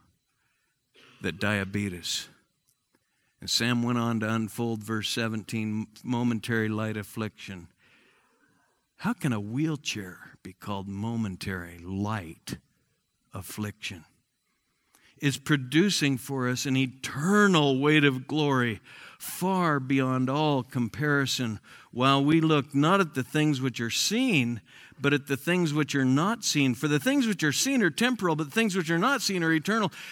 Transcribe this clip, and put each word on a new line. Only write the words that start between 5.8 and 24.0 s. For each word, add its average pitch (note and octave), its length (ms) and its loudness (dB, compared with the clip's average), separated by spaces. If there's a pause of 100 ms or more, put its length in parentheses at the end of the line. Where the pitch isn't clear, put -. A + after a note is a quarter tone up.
momentary A#2 640 -2
light G#2+ 280 -4
affliction. G2+ 680 -10 (1300)
How A#3 160 -2
can D3 180 -2
a A2 80 -2
wheelchair G#2+ 800 -6 (240)
be F#2 80 -14
called G2 380 -8
momentary G2 880 -6
light F#2+ 800 -6 (760)
affliction? G2 680 -10 (1160)
Is C#3 180 0
producing C#3+ 800 2
for B2+ 320 -4
us B2 160 -4
an C3 100 0
eternal D3 1040 2
weight D3+ 240 6
of B2+ 240 2
glory C3 540 0 (360)
far F3 600 0
beyond C3 500 2
all C#3+ 340 2
comparison, B2+ 1000 -2 (300)
while C#3 320 4
we D#3+ 180 4
look D#3 340 2
not D#3+ 240 6
at D#3+ 140 0
the C3 100 -2
things D3+ 380 0
which B2+ 180 -2
are A#2 100 -2
seen, D#3 680 0 (400)